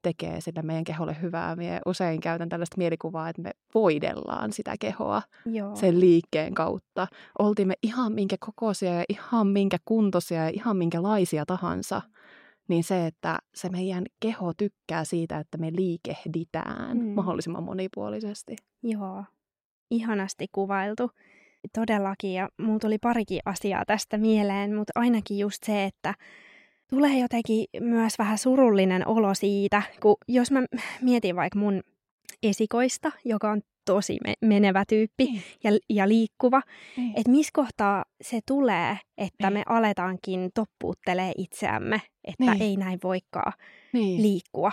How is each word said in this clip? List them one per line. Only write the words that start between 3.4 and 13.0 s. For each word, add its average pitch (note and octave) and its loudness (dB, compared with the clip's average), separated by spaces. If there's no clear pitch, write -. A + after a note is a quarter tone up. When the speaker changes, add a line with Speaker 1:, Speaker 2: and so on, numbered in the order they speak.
Speaker 1:
me F#3+ -10
voidellaan G#3 0
sitä - -8
kehoa - -4
Speaker 2:
Joo. G#3 -6
Speaker 1:
sen F3+ 4
liikkeen E3+ 4
kautta. F3+ -4
Oltiin G#3 2
me G3+ 0
ihan A3+ -2
minkä G3 -2
kokoisia G3+ -4
ja F3 -2
ihan G#3+ 0
minkä G3 2
kuntoisia F3+ 2
ja D#3+ 0
ihan G#3+ -2
minkälaisia E3+ 0
tahansa, F3+ -4
niin E3+ 2
se, F3+ 0